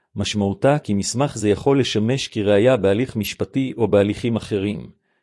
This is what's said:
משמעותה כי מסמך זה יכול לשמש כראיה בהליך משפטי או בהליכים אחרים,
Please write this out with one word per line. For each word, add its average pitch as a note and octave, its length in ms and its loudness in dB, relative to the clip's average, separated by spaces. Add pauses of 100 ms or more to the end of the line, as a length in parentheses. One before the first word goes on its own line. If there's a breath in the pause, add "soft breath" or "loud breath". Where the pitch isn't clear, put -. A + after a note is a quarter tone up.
(160)
משמעותה G#2 600 0
כי G#2+ 160 -4
מסמך A#2+ 420 -2
זה G#2+ 120 0
יכול C#3 320 2
לשמש A#2+ 480 -2
כראיה G#2 480 4
בהליך G#2 400 0
משפטי A#2+ 600 -4
או A2 120 0
בהליכים G#2 480 2
אחרים, G2+ 540 -4 (320)